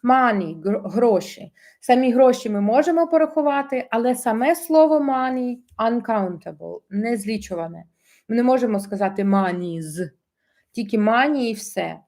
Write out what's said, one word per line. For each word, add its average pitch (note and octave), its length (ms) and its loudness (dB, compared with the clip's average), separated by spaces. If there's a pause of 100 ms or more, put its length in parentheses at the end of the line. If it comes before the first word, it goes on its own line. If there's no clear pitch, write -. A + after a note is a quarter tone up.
Money, A#3 580 2
гр-, G3 260 -2
гроші. G#3+ 640 0 (280)
Самі B3+ 320 4
гроші B3 380 4
ми G#3 100 -2
можемо D4+ 460 2
порахувати, D4 840 0
але A#3 240 0
саме B3 400 0
слово D#4 440 4
money B3+ 580 -2 (220)
uncountable, F#3 1000 -4 (100)
незлічуване. G3 920 -6 (440)
Ми A3+ 80 -2
не A#3+ 60 2
можемо A#3+ 380 2
сказати G3 440 -4
monies, F3 840 -2 (640)
тільки A3+ 260 -4
money A#3+ 380 2
і A#3+ 160 -2
все. E3+ 560 -8